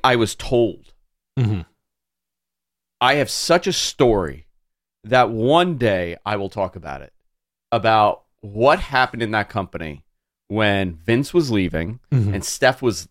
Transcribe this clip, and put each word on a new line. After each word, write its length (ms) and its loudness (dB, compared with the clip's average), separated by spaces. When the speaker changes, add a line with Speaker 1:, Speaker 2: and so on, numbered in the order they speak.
Speaker 1:
I 120 4
was 200 0
told. 580 -2
Speaker 2:
Mm-hmm. 220 0
Speaker 1:
I 160 4
have 140 0
such 380 0
a 60 0
story 760 0
that 260 4
one 480 0
day 480 -2
I 100 -4
will 140 -6
talk 260 -6
about 260 -12
it, 120 -20
about 520 2
what 380 2
happened 440 -2
in 80 -4
that 180 -2
company 540 -8
when 460 0
Vince 380 -2
was 160 2
leaving 500 -2
Speaker 2:
Mm-hmm. 220 2
Speaker 1:
and 100 -6
Steph 380 -2
was, 300 -2